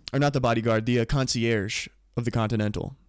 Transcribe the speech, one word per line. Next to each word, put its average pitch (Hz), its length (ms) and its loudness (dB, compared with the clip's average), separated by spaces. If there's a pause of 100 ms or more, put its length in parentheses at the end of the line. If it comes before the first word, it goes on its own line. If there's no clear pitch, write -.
(120)
Or 131 60 0
not 143 140 2
the 139 80 0
bodyguard, 117 460 2
the, 120 120 2
uh, 117 60 2
concierge 117 840 0 (300)
of 120 80 -2
the - 80 -2
Continental. 107 640 -2 (120)